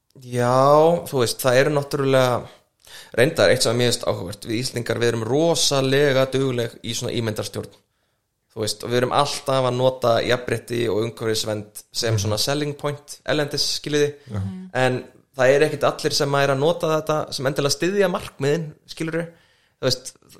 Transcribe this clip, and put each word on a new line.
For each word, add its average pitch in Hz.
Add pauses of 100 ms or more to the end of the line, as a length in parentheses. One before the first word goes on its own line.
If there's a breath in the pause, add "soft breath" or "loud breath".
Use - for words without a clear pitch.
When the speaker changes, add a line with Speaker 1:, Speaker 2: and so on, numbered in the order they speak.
(160)
Speaker 1:
já, 123 (540)
þú 131
veist, -
það 127
eru 147
náttúrulega 135 (880 loud breath)
reyndar 110
eitt 123
sem 117
er 123
mjög 120
áhugavert. 98
Við 113
Íslendingar, 117
við 117
erum 113
rosalega 139
dugleg 131
í 117
svona -
ímyndarstjórn. 110 (840)
Þú 110
veist, -
og 117
við 123
erum 123
alltaf 135
að 123
nota 123 (100)
jafnrétti 117
og 101
umhverfisvernd 110 (100)
sem 113
Speaker 2:
Mhm. 107
Speaker 1:
svona 107
selling 147
point -
erlendis, 147 (140)
skiljiði. 147 (180)
Speaker 2:
Já. 110
Speaker 3:
Mhm. 98
Speaker 1:
En 127 (320)
það 131
er 143
ekkert 151
allir 147
sem 139
er 139
að 135
nota 165
þetta 156
sem 131
endilega 143
styðja 196
markmiðin, 151 (140)
skilurðu. 160 (560 soft breath)
Þú -
veist, - (260)